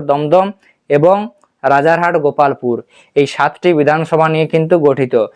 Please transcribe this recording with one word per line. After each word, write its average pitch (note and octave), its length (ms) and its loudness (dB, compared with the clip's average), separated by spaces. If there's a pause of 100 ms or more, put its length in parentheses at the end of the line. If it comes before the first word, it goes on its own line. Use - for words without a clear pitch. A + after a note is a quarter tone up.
(100)
দমদম D3+ 360 0 (440)
এবং D3+ 260 2 (460)
রাজারহাট, E3 540 0
গোপালপুর, C#3+ 600 -2 (400)
এই C#3+ 100 2
সাতটি D3 460 -2
বিধানসভা D#3 560 0
নিয়ে D#3+ 180 -2
কিন্তু D#3+ 340 0
গঠিত। C3+ 340 0 (220)